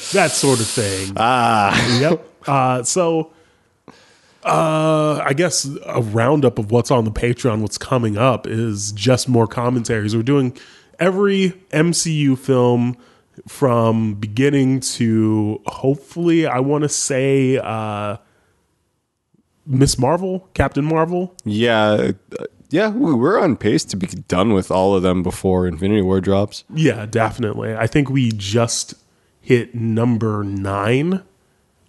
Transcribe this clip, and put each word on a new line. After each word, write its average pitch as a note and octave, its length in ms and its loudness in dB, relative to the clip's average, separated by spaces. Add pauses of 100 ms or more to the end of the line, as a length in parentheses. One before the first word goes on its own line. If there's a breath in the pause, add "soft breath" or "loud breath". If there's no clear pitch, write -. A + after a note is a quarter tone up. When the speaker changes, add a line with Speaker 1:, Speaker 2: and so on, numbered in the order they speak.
(120)
Speaker 1:
that F3+ 180 2
sort C3 300 2
of A2 60 -2
thing. G2 500 -4
Speaker 2:
Ah. A#2 840 2
Speaker 1:
Yep. D#3+ 240 0 (220)
Uh, B2+ 380 0
so, E3 480 -2 (1120 loud breath)
uh, D#3 800 0
I C#3 80 0
guess D#3+ 340 -2 (200)
a B2+ 160 -2
roundup A#2 560 2
of G#2 120 -4
what's A#2+ 200 2
on A#2+ 140 2
the A2 80 -2
Patreon, A#2+ 500 -2
what's - 160 -6
coming A2+ 400 -2
up, A#2+ 280 0
is G#2+ 460 -4
just G#2+ 360 0
more A#2 180 4
commentaries. A#2 680 -2
We're A2+ 80 0
doing B2+ 340 0 (440 loud breath)
every F#3+ 540 2 (180)
M D#3+ 200 2
C E3 200 -2
U C#3+ 240 2
film B2 600 2 (520 soft breath)
from A2+ 640 0
beginning C3 680 0
to, A2 840 0
hopefully, E3 800 -2
I B2+ 140 -2
wanna D3 280 0
say, C3+ 720 0
uh, G#2+ 600 -6 (1500)
Miss C3+ 320 2
Marvel, F3+ 560 -2
Captain C#3 300 -2
Marvel. E3 500 -2 (100)
Speaker 2:
Yeah, A2 680 2 (260)
uh, - 60 -10 (240)
yeah, G#3 220 0
we, G#3 240 0
we're C#3 260 2
on D#3 160 2
pace A#2 300 0
to - 100 -8
be F#2 100 -4
done F#2+ 460 0
with F#2 180 0
all F#2+ 240 2
of F#2 80 2
them F#2 200 2
before F2+ 440 0
Infinity F#2+ 360 0
War F#2 180 2
drops. G2 520 -2
Speaker 1:
Yeah, C3+ 340 0
definitely. A2 680 -4
I A2 120 -2
think C#3 240 0
we C3 220 0
just G#2+ 640 -2 (460)
hit A#2+ 340 0
number A2+ 720 0
nine G2+ 800 -2 (680)